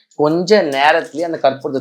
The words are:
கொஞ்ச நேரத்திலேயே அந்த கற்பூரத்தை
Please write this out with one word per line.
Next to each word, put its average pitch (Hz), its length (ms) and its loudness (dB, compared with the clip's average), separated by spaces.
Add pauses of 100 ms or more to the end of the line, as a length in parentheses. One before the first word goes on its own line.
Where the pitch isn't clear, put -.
(220)
கொஞ்ச 175 400 2
நேரத்திலேயே 156 680 0
அந்த 156 80 -6
கற்பூரத்தை 135 420 -2